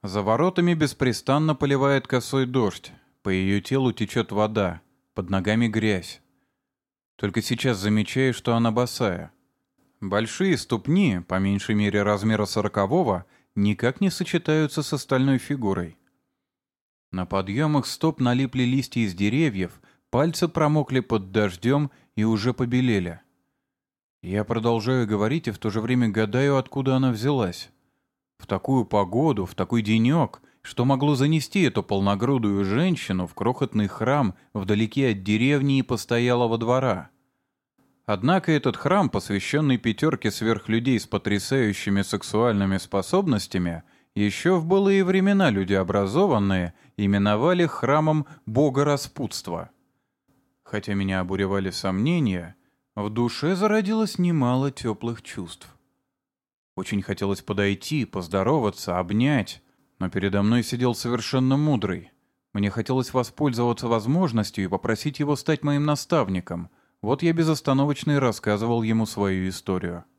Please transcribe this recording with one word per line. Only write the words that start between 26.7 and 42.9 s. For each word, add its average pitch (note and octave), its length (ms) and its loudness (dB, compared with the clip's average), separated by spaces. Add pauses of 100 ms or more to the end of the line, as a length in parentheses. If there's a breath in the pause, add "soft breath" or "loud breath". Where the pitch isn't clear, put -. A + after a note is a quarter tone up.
она C3 160 2
взялась. A2+ 580 -2 (680)
В - 100 -20
такую A#2+ 380 0
погоду, G#2 600 0
в - 100 -14
такой A2 260 0
денек, A2+ 600 2 (200 soft breath)
что - 240 -2
могло C#3 300 2
занести D3+ 460 0
эту A2+ 220 2
полногрудую G2+ 840 0
женщину G2+ 600 0
в - 60 -16
крохотный G#2+ 540 -2
храм A#2+ 480 0 (180 soft breath)
вдалеке A2 580 0
от G2 120 -4
деревни C3+ 560 2
и B2+ 40 0
постоялого A#2+ 760 0
двора? A#2 520 0 (960)
Однако C3 460 0
этот C3+ 240 2
храм, F#3 340 2
посвященный B2 680 0
пятерке A#2 540 0
сверхлюдей A2+ 680 0
с - 60 -6
потрясающими G2+ 960 0
сексуальными G#2 760 0
способностями, G2 1080 -2 (320 soft breath)